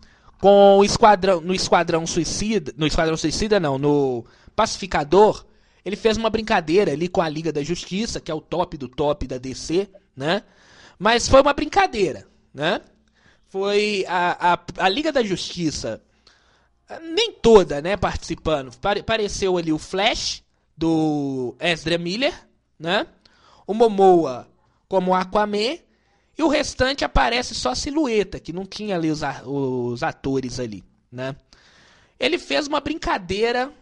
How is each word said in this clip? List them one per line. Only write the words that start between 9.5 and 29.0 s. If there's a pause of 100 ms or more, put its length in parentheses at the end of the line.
C, (260)
né? (560)
Mas
foi
uma
brincadeira, (280)
né? (720)
Foi
a,
a, (200)
a
Liga
da
Justiça, (1000)
nem
toda,
né,
participando.
Pare-,
apareceu
ali
o
Flash, (340)
do
Ezra
Miller, (460)
né? (600)
O
Momoa (400)
como
Aquaman, (580)
e
o
restante
aparece
só
a
silhueta,
que
não
tinha
ali